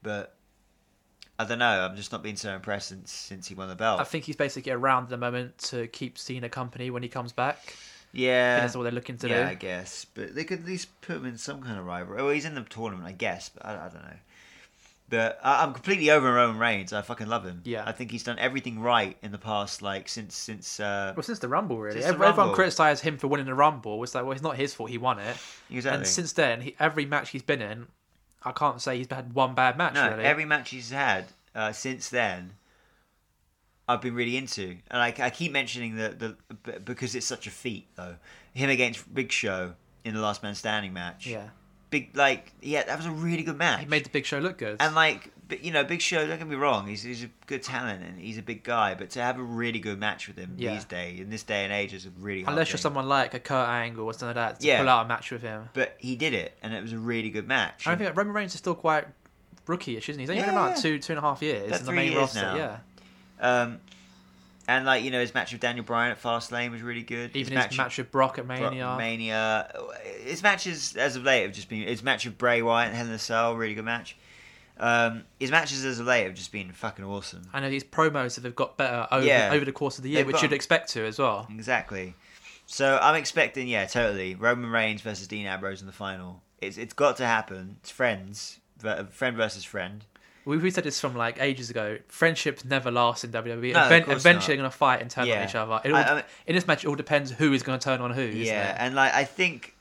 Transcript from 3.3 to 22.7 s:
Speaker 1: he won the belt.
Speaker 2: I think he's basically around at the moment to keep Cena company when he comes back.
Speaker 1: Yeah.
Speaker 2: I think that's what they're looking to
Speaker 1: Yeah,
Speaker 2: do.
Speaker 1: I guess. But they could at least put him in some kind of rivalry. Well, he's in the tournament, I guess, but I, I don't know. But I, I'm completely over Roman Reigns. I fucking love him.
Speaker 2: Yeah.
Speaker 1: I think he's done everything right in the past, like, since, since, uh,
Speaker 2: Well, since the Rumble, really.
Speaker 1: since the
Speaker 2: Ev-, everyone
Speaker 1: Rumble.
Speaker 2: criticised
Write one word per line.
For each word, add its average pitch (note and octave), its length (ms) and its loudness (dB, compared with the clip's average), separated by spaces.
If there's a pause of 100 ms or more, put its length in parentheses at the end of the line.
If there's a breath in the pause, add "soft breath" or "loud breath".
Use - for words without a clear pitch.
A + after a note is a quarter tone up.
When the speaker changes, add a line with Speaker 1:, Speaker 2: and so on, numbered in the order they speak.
Speaker 1:
he F#2+ 80 -12
won F#2+ 140 -10
the F#2 60 -10
belt. G#2+ 260 2
Speaker 2:
I - 20 2
think D3 220 -6
he's D3+ 100 -8
basically C3+ 380 -2
around B2+ 300 4
at A#2+ 80 -12
the B2 60 -6
moment B2 420 -4
to A#2 280 -4
keep B2 300 -10
Cena B2 320 -8
company B2 400 -6
when A#2+ 140 -6
he B2 40 -8
comes A#2+ 240 -8
back. - 440 -2 (360 loud breath)
Speaker 1:
Yeah. B2+ 440 6
Speaker 2:
I - 0 -
think A#2+ 80 6
that's A#2+ 120 -2
what B2 80 -4
they're A#2+ 80 0
looking B2 280 -6
to B2 100 -2
Speaker 1:
Yeah, A2+ 160 4
Speaker 2:
do. F2+ 60 -2
Speaker 1:
I - 20 -4
guess. F#2 600 -8
But G#2 220 -10
they D#3 80 -4
could F3 180 -4
at E3 40 -12
least F3+ 240 -8 (100)
put - 160 -8
him C#3 100 -8
in B2 120 -10
some C#3 240 -10
kind A#2 180 -8
of F#2 60 -8
rivalry. F2+ 360 -6
Well, C#3+ 100 2
he's D3 120 0
in D#3 120 -6
the B2+ 80 -6
tournament, G2+ 440 -8
I F#2+ 60 -12
guess, F#2 340 -4
but - 180 -18
I, G#2 100 -8 (100)
I F2+ 40 -12
don't E2 140 -18
know. D2 140 -18 (920 soft breath)
But A2+ 340 0
I, C3+ 220 6
I'm C#3+ 100 0
completely D#3 380 2
over C3+ 220 8
Roman A#2+ 260 6
Reigns. G#2 320 0
I G#2 120 -2
fucking A2+ 240 -8
love A2 180 -2
him. F2 180 -10
Speaker 2:
Yeah. A2 220 -6
Speaker 1:
I A2+ 80 -4
think A#2 180 -8
he's A2+ 120 -8
done A#2+ 160 -4
everything B2+ 420 -2
right A2+ 400 4
in G#2 100 -10
the G#2 60 -10
past, G#2 440 -4
like, G2 280 -6
since, G#2 260 -10
since, - 460 -10
uh, G2+ 340 -2
Speaker 2:
Well, D#3+ 80 -6
since A#3 160 -8
the - 80 -6
Rumble, D3 320 -2
really. G#2+ 220 -6
Speaker 1:
since C3 40 -2
the E3 40 2
Speaker 2:
Ev-, F3+ 60 4
everyone E3+ 220 6
Speaker 1:
Rumble. G3+ 180 4
Speaker 2:
criticised D#3+ 480 4